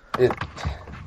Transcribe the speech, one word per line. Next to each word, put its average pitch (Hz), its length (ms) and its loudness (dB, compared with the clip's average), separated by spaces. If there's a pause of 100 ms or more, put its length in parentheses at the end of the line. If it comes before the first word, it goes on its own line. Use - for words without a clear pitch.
(200)
it, 123 120 8 (760)